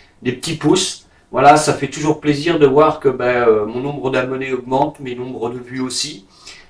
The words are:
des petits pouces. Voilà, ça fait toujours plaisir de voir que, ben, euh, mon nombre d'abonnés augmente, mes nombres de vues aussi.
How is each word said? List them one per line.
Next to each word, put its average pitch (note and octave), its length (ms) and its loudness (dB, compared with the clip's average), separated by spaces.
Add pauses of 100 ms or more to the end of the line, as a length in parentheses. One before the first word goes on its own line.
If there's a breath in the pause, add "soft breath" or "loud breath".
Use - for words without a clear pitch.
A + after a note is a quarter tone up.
(220 soft breath)
des B2 120 -2
petits D#3+ 240 -6
pouces. - 500 0 (240 soft breath)
Voilà, C#3 260 6
ça C#3+ 160 2
fait C3+ 140 -4
toujours D3+ 340 -2
plaisir D3+ 380 0
de C#3+ 80 6
voir D#3 320 4
que, C#3 100 2
ben, B2 380 2
euh, G#2+ 180 4
mon A#2 140 -6
nombre C3 320 -4
d'abonnés C3 420 -2
augmente, C3 460 -2
mes B2+ 160 -8
nombres A#2+ 340 -6
de B2+ 80 -8
vues B2+ 240 -10
aussi. D3+ 460 -8 (420 loud breath)